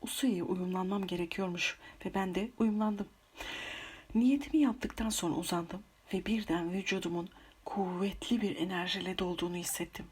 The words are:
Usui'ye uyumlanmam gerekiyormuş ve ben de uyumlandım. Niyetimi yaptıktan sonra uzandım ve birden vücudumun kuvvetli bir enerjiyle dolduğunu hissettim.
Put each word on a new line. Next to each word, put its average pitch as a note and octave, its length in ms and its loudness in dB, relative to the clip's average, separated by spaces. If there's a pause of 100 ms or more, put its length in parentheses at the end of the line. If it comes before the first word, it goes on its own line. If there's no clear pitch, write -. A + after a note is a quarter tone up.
Usui'ye G3+ 420 2
uyumlanmam F#3 640 0
gerekiyormuş F3 720 -2 (260)
ve F#3 80 -4
ben F#3+ 220 2
de G#3 240 0
uyumlandım. G#3+ 480 2 (1080)
Niyetimi C#4 480 6
yaptıktan A3+ 460 0
sonra - 240 0
uzandım E3+ 500 -2 (300)
ve F#3 120 0
birden F3 480 0
vücudumun F3+ 560 -2 (360)
kuvvetli G3 760 0
bir G3+ 140 0
enerjiyle F3+ 600 -2
dolduğunu F3 380 -2
hissettim. F3 560 -4